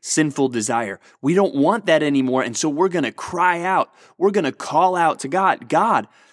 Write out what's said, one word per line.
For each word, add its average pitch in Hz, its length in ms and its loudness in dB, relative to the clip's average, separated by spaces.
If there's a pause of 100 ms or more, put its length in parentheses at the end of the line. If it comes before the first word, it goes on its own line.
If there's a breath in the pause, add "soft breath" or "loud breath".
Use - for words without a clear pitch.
sinful 143 480 0
desire. 117 500 -4 (220 soft breath)
We 151 140 0
don't 196 180 2
want 170 320 2
that 160 160 4
anymore. 131 400 2
And 120 160 -4
so 160 100 -2
we're 156 220 0
gonna 165 220 -2
cry 175 500 -2
out. 180 320 0 (240 soft breath)
We're 196 140 2
gonna 170 200 0
call 180 440 0
out 165 240 0
to - 80 -8
God, 170 420 0
"God, 165 380 2 (260 soft breath)